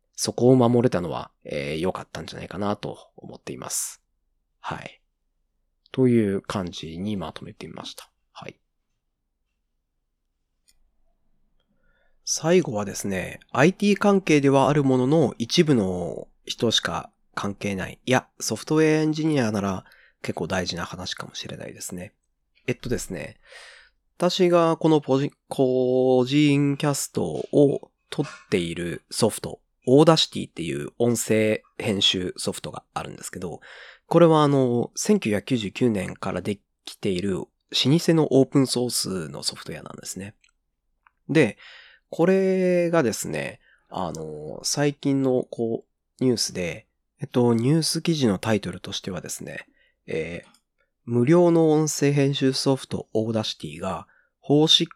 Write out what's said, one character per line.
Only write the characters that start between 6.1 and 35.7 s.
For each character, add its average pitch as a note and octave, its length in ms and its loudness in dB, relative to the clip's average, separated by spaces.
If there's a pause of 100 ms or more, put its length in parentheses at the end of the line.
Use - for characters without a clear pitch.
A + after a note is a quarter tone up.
う F#2+ 80 -6
感 F#2+ 240 -6
じ E2 320 -12
に G#2 180 -6
ま D#2+ 160 -8
と - 120 -16
め - 80 -18
て - 160 -16
み - 60 -18
ま - 100 -14
し - 100 -14
た。 - 160 -20 (220)
は - 160 -18
い。 - 100 -20 (3750)
最 E3+ 360 2
後 D3 120 -4
は G#2 120 -2
で G2 100 -8
す - 140 -6
ね、 F2+ 300 -6 (140)
ア B2 120 4
イ F#3 80 6
テ G3+ 140 -2
ィ G#3 60 4
ー G3 40 2
関 G3 240 4
係 D#3 200 4
で C#3 100 4
は C3+ 180 4
あ C#3 40 2
る D3 120 2
も C3 140 4
の B2+ 80 2
の、 C#3+ 320 4
一 - 260 2
部 D3+ 100 2
の F2+ 540 -2 (160)
人 - 280 -2
し - 80 2
か E2 300 -8 (240)
関 G2+ 200 -6
係 G2+ 200 -6
な F2+ 140 -8
い。 - 160 -18
い - 60 -4
や、 B2+ 160 2 (120)
ソ - 180 -6
フ - 100 -12
ト D#3 100 0
ウ - 40 4
ェ D#3 180 4
ア D#3 40 0
エ - 20 0
ン D#3 80 0
ジ D3+ 120 -4
ニ D3+ 160 2
ア A2 120 0
な G#2 80 -2
ら F#2+ 240 -4 (380)
結 - 120 -6
構 F2 120 -6
大 - 200 -4
事 F3+ 100 -6
な E3+ 80 -6
話 - 300 -12
か - 120 -14
も - 80 -20
し - 140 -12
れ - 80 -12
な - 100 -14
い - 60 -14
で - 80 -18
す - 140 -12
ね。 F2+ 180 -14 (560)
え B2+ 40 -2
っ - 20 0
と - 160 -10
で A2 80 -2
す - 120 -10
ね、 D#2+ 300 -12 (800)
私 F3+ 320 2
が E3 260 4
こ D#3+ 140 2
の D#3 100 6
ポ C3+ 180 0
ジ-、 C#3+ 140 -4 (160)
個 B2+ 800 4
人 C#3+ 500 4
キ D3+ 100 -4
ャ C#3+ 60 0
ス - 180 -4
ト - 140 -2
を - 640 2 (200)
撮 - 120 -4
っ C#3+ 40 -2 (240)
て G2+ 80 2
い E2+ 160 -4
る F2 360 -8
ソ A2 200 0
フ - 100 -10
ト、 - 200 -12 (260)
オ C3+ 160 8
ー - 20 8
ダ D#3+ 100 8
ー - 40 0
シ - 120 0
テ G2+ 100 -8
ィ F#2 100 -8
っ - 20 -20
て - 100 -10
い D2 220 -6
う - 140 -12
音 A#2+ 180 2
声 A2 460 0 (160)
編 G2+ 240 -2
集 F2+ 340 0
ソ - 160 -6
フ - 80 -10
ト D2+ 100 -10
が - 220 -14
あ - 100 -6
る - 80 -10
ん - 60 -16
で - 60 -20
す - 100 -14
け - 60 -12
ど、 F2+ 220 -10 (460)
こ E3+ 140 6
れ E3+ 60 10
は D#3 160 6
あ D3 60 4
の、 C3 480 2
千 G#3 240 2
九 A2+ 100 -2
百 G2+ 140 -2
九 C3 120 -2
十 G#2 140 -4